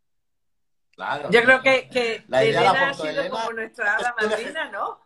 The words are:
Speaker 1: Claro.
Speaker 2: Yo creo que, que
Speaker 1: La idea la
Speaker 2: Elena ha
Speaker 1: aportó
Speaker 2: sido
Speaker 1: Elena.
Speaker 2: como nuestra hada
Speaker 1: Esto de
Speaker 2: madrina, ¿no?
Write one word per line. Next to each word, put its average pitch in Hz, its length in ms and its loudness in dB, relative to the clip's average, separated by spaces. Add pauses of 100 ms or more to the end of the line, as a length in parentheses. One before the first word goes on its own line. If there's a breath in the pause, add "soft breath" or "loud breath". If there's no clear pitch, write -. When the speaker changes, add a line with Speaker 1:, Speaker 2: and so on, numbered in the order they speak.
(960)
Speaker 1:
Claro. 127 360 -6
Speaker 2:
Yo 226 120 4
creo 254 200 6
que, 254 260 2
que 233 400 -4
Speaker 1:
La 131 160 4
idea 170 160 2
la 190 100 4
Speaker 2:
Elena 180 100 4
ha - 100 2
Speaker 1:
aportó - 180 -8
Speaker 2:
sido - 140 -4
Speaker 1:
Elena. - 80 -4
Speaker 2:
como 226 220 -6
nuestra 220 440 -4
hada 214 140 -2
Speaker 1:
Esto 214 180 -2
de 214 80 0
Speaker 2:
madrina, 294 340 -6
¿no? 208 360 -8